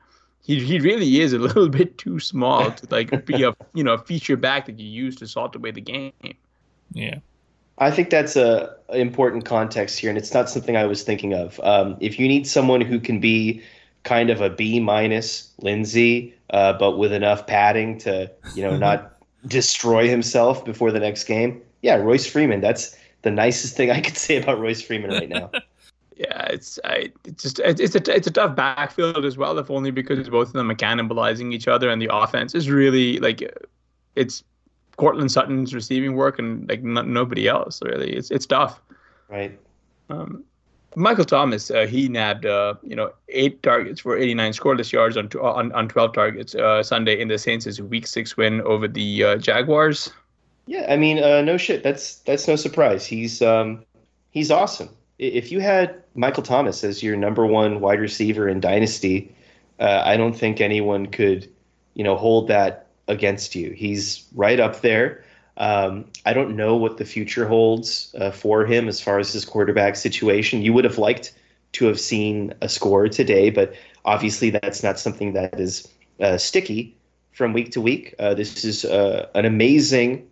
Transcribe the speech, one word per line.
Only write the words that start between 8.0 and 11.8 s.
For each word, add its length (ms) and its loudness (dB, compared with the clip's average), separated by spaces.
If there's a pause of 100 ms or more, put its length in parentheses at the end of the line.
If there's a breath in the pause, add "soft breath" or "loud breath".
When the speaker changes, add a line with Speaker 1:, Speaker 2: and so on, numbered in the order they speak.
Speaker 2:
that's 280 2
a, 360 4 (140)
a 120 -2
important 440 0
context 560 -2
here, 100 -4
and 80 -2
it's 160 -8
not 160 2
something 280 -2
I 80 2
was 180 -2
thinking 300 -4
of. 280 -6
Um, 380 2